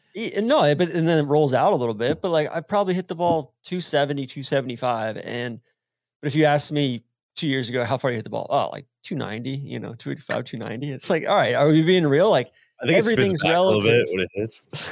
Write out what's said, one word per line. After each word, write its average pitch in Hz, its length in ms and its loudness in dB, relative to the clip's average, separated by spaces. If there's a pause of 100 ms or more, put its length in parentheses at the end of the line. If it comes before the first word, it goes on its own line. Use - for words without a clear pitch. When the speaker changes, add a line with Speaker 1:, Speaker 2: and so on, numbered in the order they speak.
(160)
Speaker 1:
E-, 214 260 -6
no, 220 320 4
but, 170 160 0
and 165 180 0
then 165 120 4
it 147 80 0
rolls 143 260 2
out 151 200 4
a - 20 2
little 120 200 0
bit, 127 280 -2
but, 190 60 -2
like, 156 220 0
I 165 100 -6
probably 185 340 0
hit 180 120 -4
the 175 80 -6
ball 165 380 -2 (100)
two 180 180 -6
seventy, 143 440 0
two 135 160 -12
seventy-five. 120 760 -4
And, 117 420 -8 (640)
but 147 40 -4
if 135 60 -2
you 156 120 4
asked 147 260 2
me 139 320 -2 (320)
two 170 120 -4
years 135 220 -2
ago, 123 160 -2
"How 127 120 0
far 135 120 -2
you 120 60 -2
hit 110 80 -6
the 104 80 -14
ball?" 113 180 -6
"Oh, 120 220 0
like, - 160 -14 (160)
two - 120 -8
ninety, 117 360 -6
you 135 280 -8
know, 110 140 -10
two 120 180 -12
eighty-five, 120 320 -8
two 123 140 -12
ninety." 123 340 -8
It's - 180 -6
like, 165 180 0
all 202 80 2
right, 127 180 2
are 139 160 4
we 156 140 6
being 175 240 4
real? 156 240 4
Like, 131 200 2 (320)
Speaker 2:
I 120 40 -6
think 165 100 4
it - 80 4
spins - 80 2
Speaker 1:
everything's 185 300 2
Speaker 2:
back 165 140 2
a 180 40 4
little 185 180 4
Speaker 1:
relative. 113 280 4
Speaker 2:
bit - 40 -6
when 92 100 -2
it 90 120 -4
hits. 107 340 -6
<laughs> - 40 -20 (200)